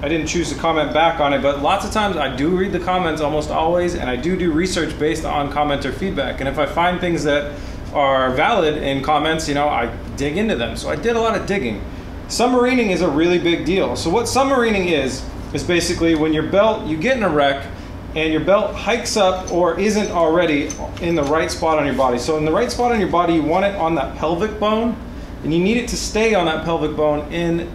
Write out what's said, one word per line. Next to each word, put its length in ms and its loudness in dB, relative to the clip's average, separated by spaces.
I 80 -2
didn't 160 0
choose 240 -2
to 60 -6
comment 360 0
back 280 2
on 140 2
it, 80 0
but 200 0
lots 240 0
of 60 -6
times 260 0
I 180 -2
do 140 0
read 240 0
the 60 -2
comments 420 -2
almost 300 -2
always, 420 0
and 160 -4
I 60 -2
do 200 -2
do 160 0
research 460 0
based 260 0
on 280 -2
commenter 420 0
feedback. 460 -4
And 100 -2
if 80 -4
I 80 2
find 340 0
things 260 0
that 260 2
are 380 2
valid 460 2
in 260 -2
comments, 440 0
you 60 -2
know, 160 2
I 200 0
dig 180 -2
into 200 0
them. 200 -4
So 140 -6
I 60 -2
did 200 -2
a 60 2
lot 140 2
of 100 -4
digging. 360 -2
Submarining 640 2
is 120 0
a 60 2
really 300 4
big 260 0
deal. 320 0
So 140 -4
what 160 2
submarining 640 2
is, 340 0
is 100 -2
basically 520 2
when 180 2
your 100 0
belt, 440 2
you 100 -2
get 200 0
in 60 -2
a 60 2
wreck, 340 2
and 180 0
your 80 2
belt 320 2
hikes 420 -4
up 380 0
or 260 2
isn't 300 0
already 600 2
in 120 0
the 100 0
right 280 0
spot 260 0
on 80 0
your 100 0
body. 220 2
So 180 0
in 100 0
the 60 2
right 200 0
spot 200 0
on 80 2
your 100 0
body, 260 2
you 80 2
want 200 2
it 120 0
on 200 0
that 220 -4
pelvic 420 -2
bone, 360 0
and 100 0
you 100 4
need 140 2
it 100 -2
to 80 -4
stay 380 0
on 140 2
that 180 -2
pelvic 320 0
bone 340 0
in 440 -2